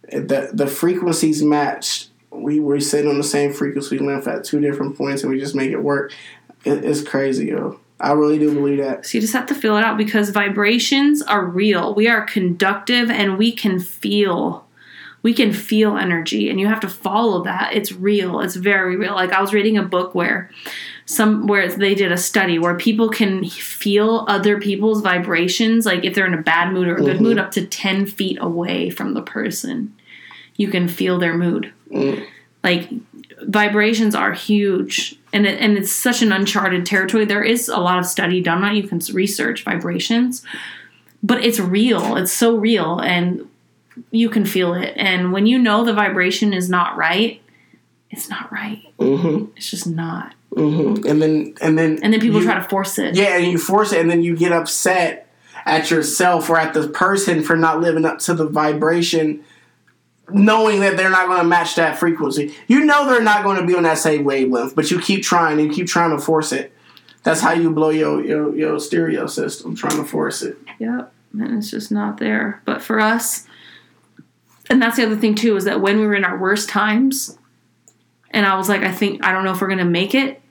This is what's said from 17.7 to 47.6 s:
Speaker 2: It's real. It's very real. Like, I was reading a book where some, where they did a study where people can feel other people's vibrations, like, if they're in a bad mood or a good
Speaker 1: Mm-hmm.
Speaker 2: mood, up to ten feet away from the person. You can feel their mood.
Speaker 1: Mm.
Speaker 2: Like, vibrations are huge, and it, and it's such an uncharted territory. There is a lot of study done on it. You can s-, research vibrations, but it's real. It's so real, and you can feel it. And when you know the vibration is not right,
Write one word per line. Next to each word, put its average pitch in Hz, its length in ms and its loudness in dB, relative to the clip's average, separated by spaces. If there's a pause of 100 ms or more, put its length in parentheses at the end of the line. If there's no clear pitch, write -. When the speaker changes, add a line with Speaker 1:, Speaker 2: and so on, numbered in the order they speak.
Speaker 2:
It's 202 180 -2
real. 185 480 -2
It's 180 160 -6
very 185 400 0
real. 202 200 -4
Like, 185 180 -2
I 190 80 2
was 196 120 -2
reading 214 240 2
a 185 60 0
book 180 320 -4
where 180 340 -2 (560)
some, 214 420 0
where 196 200 2
they 196 260 0
did 190 180 2
a 180 60 0
study 175 400 0
where 175 180 0
people 220 340 0
can 196 400 -2
feel 214 800 -2
other 202 300 2
people's 208 420 0
vibrations, 180 840 0
like, 180 200 0
if 185 100 -4
they're 196 100 2
in 180 80 0
a 156 80 -4
bad 170 300 0
mood 185 160 0
or 170 80 0
a - 60 -2
good 139 160 2
Speaker 1:
Mm-hmm. 220 60 4
Speaker 2:
mood, 226 160 4
up 190 120 -4
to 180 140 -4
ten 196 400 -2
feet 196 340 -6
away 175 500 -4
from - 240 -6
the - 80 -4
person. - 720 -6 (640)
You 202 120 0
can 180 180 0
feel 180 320 -2
their 170 160 0
mood. 175 360 -2 (200)
Speaker 1:
Mm. 139 320 -2 (400)
Speaker 2:
Like, 175 260 -2 (540)
vibrations 208 720 2
are - 180 0
huge, - 840 -2 (160)
and 208 140 4
it, - 120 -2
and 208 180 2
it's 190 140 -2
such 247 300 0
an 220 100 4
uncharted 190 540 0
territory. 202 400 0
There 202 180 0
is 240 240 0
a - 120 -2
lot 180 200 2
of 175 60 0
study 180 360 -2
done 175 220 0
on 208 120 0
it. - 20 2
You 196 100 -2
can 170 120 -4
s-, - 100 -6
research - 540 -2
vibrations, 185 800 -2 (800)
but 233 200 2
it's 226 160 2
real. 202 580 2
It's 185 140 -2
so 233 240 2
real, 190 440 0
and 175 500 -2 (640)
you 226 180 2
can 220 160 0
feel 180 300 0
it. - 200 -6
And 185 380 0
when 202 140 4
you 254 100 4
know 226 260 4
the 233 100 2
vibration 190 600 0
is 180 160 -2
not 175 260 0
right, 180 460 0 (720)